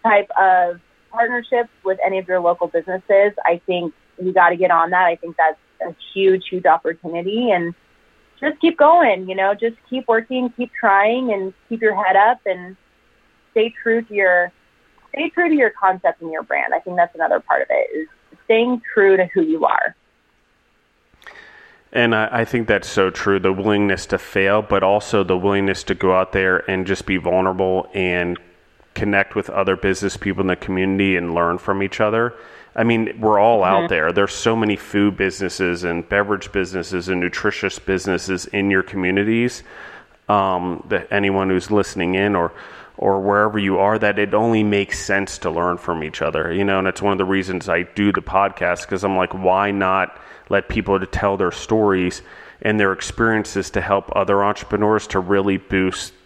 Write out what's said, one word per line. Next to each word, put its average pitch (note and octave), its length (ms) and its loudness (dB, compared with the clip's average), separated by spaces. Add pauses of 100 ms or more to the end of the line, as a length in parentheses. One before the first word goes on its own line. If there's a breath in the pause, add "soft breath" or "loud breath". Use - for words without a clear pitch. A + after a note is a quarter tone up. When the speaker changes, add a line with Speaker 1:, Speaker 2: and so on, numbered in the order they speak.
Speaker 1:
type G#3 340 4
of F3+ 440 2 (300)
partnerships A#3 580 -2 (160)
with F#3+ 200 -2
any F#3+ 140 -2
of F#3 80 -10
your F#3 140 -2
local E3+ 260 0
businesses, F#3 640 0 (140)
I E3+ 200 2
think F3 280 -4 (280)
you F#3 120 -4
gotta F3 240 4
get F3+ 140 2
on E3 180 2
that. F3+ 160 2
I E3+ 100 2
think E3+ 220 -10
that's D#3+ 200 2 (240)
a E3+ 140 -8 (180)
huge, F#3+ 360 2
huge F3+ 160 -6
opportunity, E3+ 880 0
and F3 220 0 (680)
just D4 180 -4
keep E4 180 2
going, C4+ 520 4
you F#3+ 60 -6
know, G3 180 0
just A3+ 220 -4 (140)
keep B3+ 180 -6
working, A#3+ 500 0
keep B3 200 -6
trying, A3 540 2
and F#3+ 220 -4 (160)
keep A3+ 120 -6
your G#3+ 220 2
head F#3+ 140 2
up, A#3 280 4
and F#3 300 -6 (760)
stay A3+ 300 0
true A3+ 200 0
to A3+ 120 -14
your, F3+ 380 2 (640)
stay E4 160 -4
true F4 200 0
to D#4 60 4
your A#3+ 140 4
concept F#3 520 0
and E3 100 -10
your D#3+ 120 -8
brand. C#3+ 300 -4
I D#3+ 60 0
think F3+ 180 -6
that's F3 180 0
another E3 240 0
part C#3 220 -2
of C3+ 80 -4
it, - 280 0
is D#3+ 100 -8 (380)
staying A#3 360 0 (120)
true G3 240 6
to F#3 160 2
who F#3+ 80 2
you D#3+ 240 0
are. - 300 0 (2000 loud breath)
Speaker 2:
And A#2 220 2
I, A2 160 2 (120)
I A2+ 40 0
think A#2 220 -2
that's G2+ 200 2
so F#2+ 220 2
true, G2 300 0
the F#2+ 140 2
willingness G2+ 540 0
to F#2+ 100 -2
fail, G2 440 2
but G2 220 0
also G2+ 400 2
the F#2 140 2
willingness G2 480 0
to F#2+ 100 -2
go F#2 200 2
out F#2 180 0
there F#2+ 360 0
and F#2 160 -2
just F#2+ 200 -4
be F#2+ 120 -2
vulnerable F#2 760 0
and F2+ 440 -2 (560)
connect G2+ 420 -2
with G2+ 140 -4
other F#2+ 260 0
business F#2+ 420 -2
people G2 240 -4
in F#2+ 60 0
the F2+ 80 0
community F#2+ 600 0
and F2 180 -2
learn F2 240 0
from G2 240 -4
each G2 180 -6
other. A2+ 340 0 (420 loud breath)
I A2+ 80 0
mean, A2+ 360 0
we're G#2+ 200 4
all A2 220 4
Speaker 1:
Mm-hmm. F#2+ 220 2
Speaker 2:
out - 60 -6
there. E2 220 0
There's G2+ 220 0
so A2+ 220 0
many G#2+ 200 0
food G2+ 420 0
businesses F2+ 680 -2
and E2+ 240 -4
beverage G2+ 440 -2
businesses F#2 580 -4
and F2+ 100 -2
nutritious F#2+ 600 -4
businesses F#2+ 680 -4
in G2+ 240 -2
your F#2+ 140 0
communities, G2+ 800 -2 (640 loud breath)
um, F#2 600 0
that G2 220 -2
anyone G2 380 0
who's F#2 220 -2
listening F#2+ 420 0
in G2 220 2
or, E2+ 160 0 (460 loud breath)
or G2 220 2
wherever G#2 380 0
you F#2+ 220 0
are, G#2 180 2
that G#2 220 0
it G#2 160 0
only A2 280 2
makes G#2 400 -2
sense G2 360 -2
to F2+ 100 -4
learn E2+ 280 -2
from E2 260 -6
each D#2 180 -8
other, D#2 320 -2
you G2 100 0
know, G2 140 0
and F#2+ 100 0
it's - 140 -4
one G2+ 120 2
of F#2+ 40 -2
the F#2+ 80 0
reasons F#2 420 -2
I F2 160 0
do G2+ 280 0
the F#2+ 100 -2
podcast, F#2+ 680 -2
'cause F#2+ 160 -4
I'm G2 140 0
like, F#2 160 0
why F#2+ 380 0
not F#2+ 440 0 (340 loud breath)
let G2 180 0
people G2 320 0
to F#2+ 60 -4
tell G2+ 320 -2
their F#2 140 0
stories G2 680 0 (400 loud breath)
and G#2+ 180 0
their G2 120 2
experiences G#2+ 800 -2
to F#2+ 100 -2
help G2 340 -2
other G2+ 280 2
entrepreneurs G#2 640 0
to G2 120 -2
really G2 380 0
boost F#2 560 -2 (120)